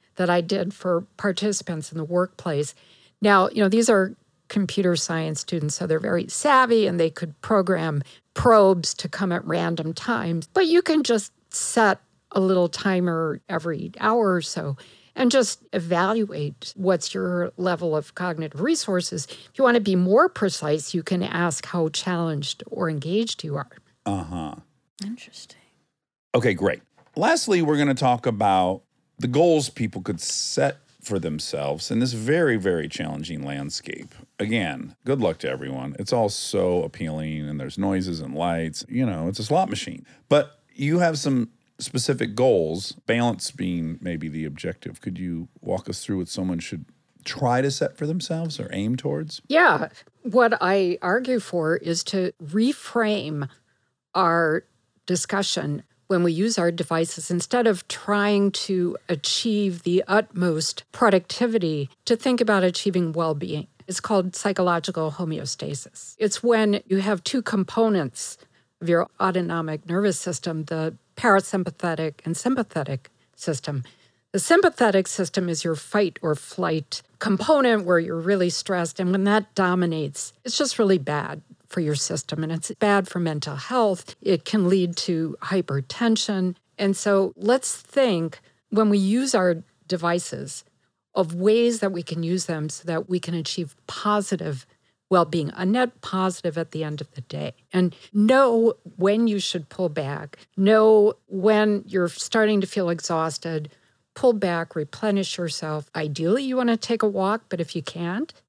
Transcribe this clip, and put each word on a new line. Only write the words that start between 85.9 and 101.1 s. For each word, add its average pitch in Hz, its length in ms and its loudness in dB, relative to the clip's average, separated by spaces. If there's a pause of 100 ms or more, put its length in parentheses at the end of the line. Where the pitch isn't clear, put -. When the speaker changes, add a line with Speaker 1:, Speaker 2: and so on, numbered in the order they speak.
Speaker 1:
And 196 180 2
so 196 400 2
let's 233 400 2
think 180 640 0 (300)
when 214 200 4
we 202 80 4
use 233 360 2
our 180 280 2 (260)
devices 170 760 -4 (500)
of 170 200 0
ways 220 460 4
that 196 120 -2
we 175 100 -6
can 165 200 -6
use 180 240 -2
them 156 220 -4
so - 180 -12
that 165 220 -4
we 180 120 0
can 170 140 -6
achieve 160 400 -6 (120)
positive 185 800 -2 (460)
well-being, 170 460 2
a 185 100 -2
net 240 360 0
positive 185 540 -2
at 165 140 -6
the 156 140 -6
end 151 160 -8
of 147 140 -12
the 135 80 -14
day. 147 300 -8 (200)
And 180 220 2 (180)
know 226 600 6 (220)
when 208 300 4
you 208 140 0
should 170 280 -6
pull 180 200 -2
back, 147 500 -6 (180)
know 214 580 6 (120)